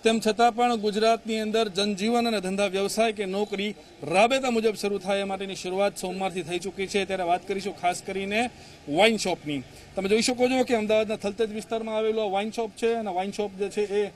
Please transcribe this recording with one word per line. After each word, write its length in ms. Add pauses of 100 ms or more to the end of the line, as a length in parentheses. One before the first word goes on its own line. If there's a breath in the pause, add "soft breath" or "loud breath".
તેમ 240
છતાં 300
પણ 200
ગુજરાતની 640
અંદર 280
જનજીવન 580
અને 140
ધંધા 260
વ્યવસાય 460
કે 140
નોકરી 480 (280 loud breath)
રાબેતા 480
મુજબ 240
શરૂ 240
થાય 220
એ 40
માટેની 300
શરૂઆત 420
સોમવારથી 460
થઈ 160
ચૂકી 280
છે. 180
ત્યારે 180
વાત 260
કરીશું 320
ખાસ 260
કરીને 440 (380 loud breath)
wine 280
શોપની. 460 (340 loud breath)
તમે 120
જોઈ 140
શકો 260
છો 160
કે 120
અમદાવાદના 400
થલતેજ 360
વિસ્તારમાં 440
આવેલો 260
આ 80
wine 200
shop 200
છે 240
અને 200
wine 160
shop 280
જે 100
છે 140
એ 340